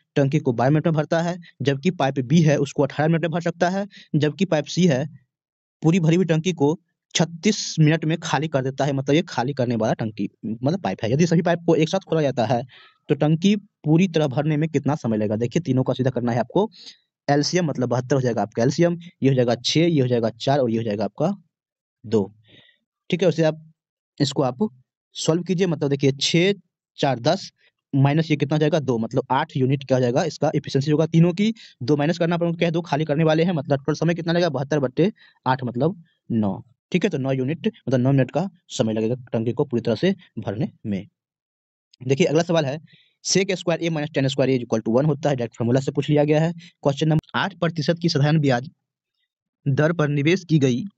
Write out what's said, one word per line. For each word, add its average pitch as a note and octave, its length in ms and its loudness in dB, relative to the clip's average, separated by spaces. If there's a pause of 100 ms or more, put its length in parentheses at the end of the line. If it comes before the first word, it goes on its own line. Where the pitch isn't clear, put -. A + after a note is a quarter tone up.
(160)
टंकी C#3+ 240 2
को C3 140 0
बारह A#2+ 180 2
मिनट D3+ 160 2
में E3 80 2
भरता D#3+ 260 0
है, F3 160 -4 (240)
जबकि C#3 320 0
पाइप C#3 280 -2
बी C#3 200 4
है D3+ 180 4
उसको C3+ 240 -2
अठारह D3 260 -2
मिनट E3 120 0
में E3 100 -4
भर E3+ 100 -4
सकता E3+ 280 0
है, G3 180 -4 (300)
जबकि D3+ 300 0
पाइप D3+ 200 0
सी F3+ 200 2
है C#3 180 2 (800)
पूरी E3 160 4
भरी D#3+ 160 2
हुई F#3 120 2
टंकी E3 280 0
को D3 220 0 (380)
छत्तीस E3+ 640 -2
मिनट D#3 260 4
में D#3+ 140 -2
खाली D3+ 280 -4
कर C3+ 160 -2
देता C3+ 220 -2
है। C#3 80 -2
मतलब C#3 220 0
ये E3 60 4
खाली B2 320 -4
करने A#2+ 220 -2
वाला A2 200 0
टंकी, G#2+ 340 -6 (160)
मतलब B2+ 360 -4
पाइप F#2+ 220 -4
है। A2 80 -2
यदि D3+ 160 2
सभी E3 140 2
पाइप F3 240 0
को - 100 4
एक - 140 0
साथ F#3+ 100 -2
खोला D#3+ 220 -2
जाता B2+ 240 0
है A#2+ 160 0 (480)
तो D3 60 4
टंकी D#3+ 400 2
पूरी E3+ 520 0
तरह D#3+ 200 0
भरने D3 300 -2
में D#3 120 0
कितना - 260 0
समय A2+ 220 -2
लगेगा? G#2+ 180 -2
देखिए A#2 260 -2
तीनों B2+ 220 0
का B2+ 100 -2
सीधा B2+ 160 0
करना A#2+ 220 -2
है A#2 80 0
आपको, F3 300 0 (580)
एलसीएम D3 380 2
मतलब B2 240 -2
बहत्तर B2 260 0
हो C3+ 60 2
जाएगा A#2 200 0
आपका A2 220 -2
एलसीएम, E3+ 340 2 (260)
ये C3 60 4
हो C3+ 60 2
जाएगा A#2+ 200 2
छः, A#2+ 260 0
ये E3+ 200 2
हो B2+ 60 2
जाएगा A#2 240 0
चार C#3 280 -2
और B2 120 0
ये A2+ 60 0
हो A2+ 60 -2
जाएगा G#2 200 -4
आपका D3 280 -2 (760)
दो। G#2 280 0 (760)
ठीक F3 120 -2
है, F#3+ 60 4
उसे D#3+ 160 2
आप D#3 200 0 (560)
इसको C#3 240 0
आप B2 260 -2 (460)
सॉल्व D#3+ 280 0
कीजिए, F3+ 240 0
मतलब D3+ 220 -2
देखिए C#3 240 2
छः, E3+ 400 0 (440)
चार, C3 220 0
दस D#3 320 -2 (420)
माइनस C#3+ 380 2
ये D3 60 0
कितना D3 180 -2
हो C#3+ 40 2
जाएगा? D3+ 220 2
दो, B2 160 -2
मतलब A2+ 340 -2
आठ C#3+ 260 -2
यूनिट C3+ 260 0
क्या C3 140 0
हो B2+ 40 2
जाएगा? B2+ 240 0
इसका D#3+ 300 -2
एफिशिएंसी D3 360 -2
होगा। D3+ 160 2
तीनों E3 260 4
की G#3 200 0 (300)
दो C#3+ 140 0
माइनस D#3 200 0
करना E3+ 200 0
पड़ेगा, E3+ 200 -2
क्या E3 100 0
है? E3+ 40 0
दो E3 120 -2
खाली D3+ 220 -2
करने D3+ 180 0
वाले D#3 200 4
हैं, F#3 100 0
मतलब C#3 260 -2
टोटल D3+ 160 -2
समय E3+ 200 0
कितना E3 180 -4
लगेगा? F3 180 2
बहत्तर C#3 280 -2
बट्टे C#3+ 320 0 (340)
आठ C3 180 0
मतलब B2 400 -2 (260)
नौ। G#2 320 0 (300)
ठीक F3+ 120 0
है, G#3 60 2
तो D#3+ 80 -4
नौ C3 140 -2
यूनिट C3+ 360 -4
मतलब C3+ 320 -2
नौ B2+ 120 2
मिनट C3+ 200 2
का F#3 180 -2 (200)
समय A2 240 -2
लगेगा A2 220 -2 (180)
टंकी A#2 180 -2
को A2+ 140 -2
पूरी A#2 160 -4
तरह A2+ 140 -2
से F#3 180 0 (260)
भरने A2 300 -6 (160)
में। G2 220 -6 (920)
देखिए C3+ 260 0
अगला D#3+ 160 2
सवाल E3 220 0
है C#3 140 -4 (460)
sec G3 280 0
square E3+ 260 -2
A E3 100 -2
minus D3+ 220 -4
tan C3+ 160 0
square C3 220 0
A C3 80 2
is B2 80 -2
equal A2+ 160 -2
to A#2 140 0
one C#3+ 120 4
होता D3 220 0
है, C#3 60 0
डायरेक्ट A#2+ 220 -6
फॉर्मूला B2 220 2
से C#3 120 -4
पूछ C#3+ 180 -4
लिया D3 140 4
गया D3+ 180 2
है। E3 120 0
क्वेश्चन D#3 560 -2
नंबर D#3 300 0
आठ F3+ 200 -4
प्रतिशत E3+ 420 -2
की E3+ 80 2
साधारण D3+ 300 2
ब्याज C3+ 300 0 (960)
दर D3+ 280 2
पर D#3 160 0
निवेश D3+ 340 0
की D#3+ 160 2
गई C3 240 0 (140)